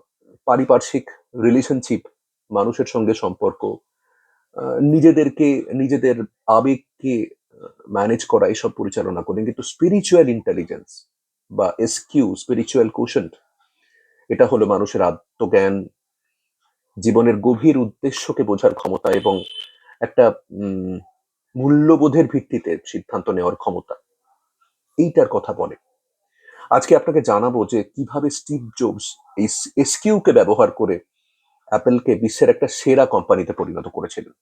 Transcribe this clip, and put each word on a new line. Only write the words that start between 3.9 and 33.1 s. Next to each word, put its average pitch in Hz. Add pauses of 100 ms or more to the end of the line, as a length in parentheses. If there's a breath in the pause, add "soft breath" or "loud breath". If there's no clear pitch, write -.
আহ, 131
নিজেদেরকে, 147 (120)
নিজেদের 131 (320)
আবেগকে, 123 (260)
আহ, -
ম্যানেজ 107
করা, 107
এসব 110
পরিচালনা 95
করি। 104
কিন্তু 117
স্পিরিচুয়াল 170
ইন্টেলিজেন্স 90 (420)
বা 98
এসকিউ, 113
স্পিরিচুয়াল 117
কোশেন্ট, 113 (960)
এটা 117
হলো 113
মানুষের 98
আত্মজ্ঞান, 98 (1120)
জীবনের 113
গভীর 123
উদ্দেশ্যকে 131
বোঝার 104
ক্ষমতা -
এবং 95 (580 loud breath)
একটা, 117 (160)
উম, 92 (580)
মূল্যবোধের 147
ভিত্তিতে 117
সিদ্ধান্ত 98
নেওয়ার 90
ক্ষমতা, - (1040)
এইটার 156
কথা -
বলে। - (960 loud breath)
আজকে 135
আপনাকে 156
জানাবো 117
যে 113
কিভাবে 143
স্টিভ 127
জবস 101 (220)
এই 107 (280)
এসকিউ 214
কে 165
ব্যবহার 107
করে 98 (680)
অ্যাপলকে 123
বিশ্বের 117
একটা 127
সেরা 131
কোম্পানিতে 95